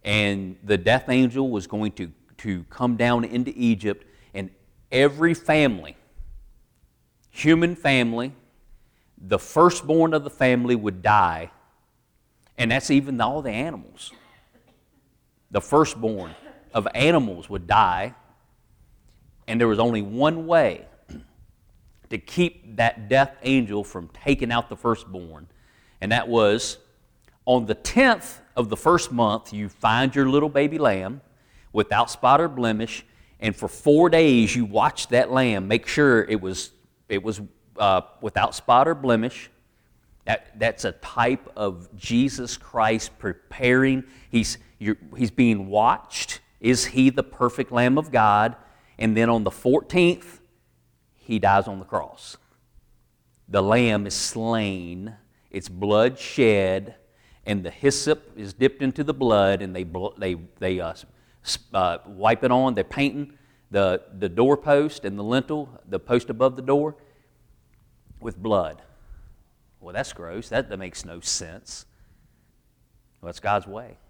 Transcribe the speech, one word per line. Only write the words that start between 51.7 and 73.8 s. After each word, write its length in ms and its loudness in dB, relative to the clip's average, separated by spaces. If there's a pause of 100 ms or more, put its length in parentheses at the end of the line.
the 60 -16
cross. 520 -10 (1080)
The 140 2
lamb 460 2
is 80 -8
slain, 1000 -6 (360)
its 180 -12
blood 480 2
shed, 800 0 (500)
and 180 -4
the 60 -8
hyssop 640 -2
is 180 -14
dipped 280 0
into 220 -4
the 100 -4
blood, 480 2
and 140 -10
they 80 -6
bl-, 340 -8
they, 180 -4 (220)
they, 220 -4
uh, 160 -8 (500)
s-, 140 -8 (140)
uh, 340 0
wipe 360 0
it 80 2
on. 220 2
They're 100 -2
painting 540 -6 (320)
the, 320 0 (160)
the 100 -4
doorpost 800 0
and 120 -8
the 60 -8
lintel, 460 -4 (180)
the 120 -6
post 320 -2
above 240 0
the 80 -14
door, 320 -2 (1200)
with 160 -12
blood. 460 -2 (960)
Well, 140 -20
that's 180 -8
gross. 380 -14
That, 200 -4
that 80 -10
makes 280 -14
no 140 -16
sense. 640 -12 (1400)
Well, 80 -14
it's 100 -16
God's 280 -2
way. 300 -18 (120)